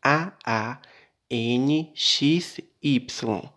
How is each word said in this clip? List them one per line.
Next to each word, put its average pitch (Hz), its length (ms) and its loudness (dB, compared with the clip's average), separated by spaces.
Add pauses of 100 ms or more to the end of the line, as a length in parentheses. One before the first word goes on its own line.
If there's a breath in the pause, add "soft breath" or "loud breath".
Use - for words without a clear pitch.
A 160 300 2 (140)
A 113 320 -2 (520 soft breath)
N 127 640 0
X - 680 0 (640)
Y. 107 340 -4